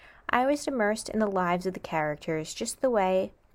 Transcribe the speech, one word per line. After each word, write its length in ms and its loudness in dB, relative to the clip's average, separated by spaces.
I 160 2
was 220 0
immersed 420 0
in 100 -2
the 80 2
lives 380 0
of 80 0
the 60 -10
characters 760 -4
just 280 -8
the 80 2
way 440 2